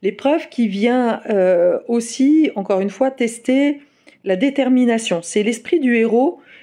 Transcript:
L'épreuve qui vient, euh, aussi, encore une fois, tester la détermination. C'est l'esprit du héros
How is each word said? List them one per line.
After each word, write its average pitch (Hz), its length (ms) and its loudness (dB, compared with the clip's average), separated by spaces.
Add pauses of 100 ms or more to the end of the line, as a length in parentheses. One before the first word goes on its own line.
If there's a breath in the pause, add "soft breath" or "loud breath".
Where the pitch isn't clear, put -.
L'épreuve 269 460 -2
qui 233 200 -2
vient, 233 600 0
euh, 185 600 2
aussi, 262 680 2
encore 196 260 -2
une 196 100 -2
fois, 262 200 -2
tester 262 680 -2 (420 loud breath)
la 190 140 -2
détermination. 247 840 0
C'est 208 200 -2
l'esprit 233 380 -2
du 247 160 2
héros 233 440 0 (220 loud breath)